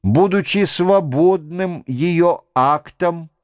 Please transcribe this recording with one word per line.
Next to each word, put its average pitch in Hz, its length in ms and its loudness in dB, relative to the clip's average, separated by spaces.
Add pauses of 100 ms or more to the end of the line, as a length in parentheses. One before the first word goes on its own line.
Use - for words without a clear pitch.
будучи 185 600 0
свободным 175 1200 0
её 165 560 0 (100)
актом 156 760 -2 (140)